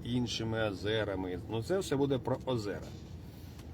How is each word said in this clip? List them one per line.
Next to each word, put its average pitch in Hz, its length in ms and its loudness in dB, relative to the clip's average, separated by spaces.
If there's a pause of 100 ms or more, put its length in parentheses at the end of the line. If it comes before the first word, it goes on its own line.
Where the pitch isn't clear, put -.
іншими 113 680 2
озерами. 95 680 0 (120)
Ну, 113 120 0
це 185 160 2
все 180 160 0
буде 139 220 4
про 123 280 0
озера. 104 420 0 (880)